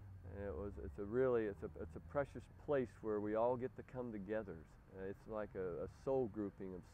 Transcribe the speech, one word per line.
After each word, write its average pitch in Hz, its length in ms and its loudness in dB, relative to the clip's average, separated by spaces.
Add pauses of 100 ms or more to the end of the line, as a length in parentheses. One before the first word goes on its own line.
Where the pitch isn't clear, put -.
(460)
It 95 80 -2
was, 98 180 -2 (120)
it's - 140 -6
a 104 60 -2
really, 120 400 6
it's 98 180 -2
a, 110 80 -4 (120)
it's - 140 -8
a - 160 -12
precious 135 320 0 (200)
place 139 280 4 (100)
where 107 180 4
we 104 140 2
all 120 220 6
get 120 200 -2
to 120 60 -8 (100)
come 123 200 -4
together. 101 440 -2 (400)
Uh, 95 140 -4
it's - 180 -10
like 107 280 -2
a, 90 280 -2
a 95 40 -4 (160)
soul 131 280 4
grouping 98 420 -4
of 87 60 -8 (140)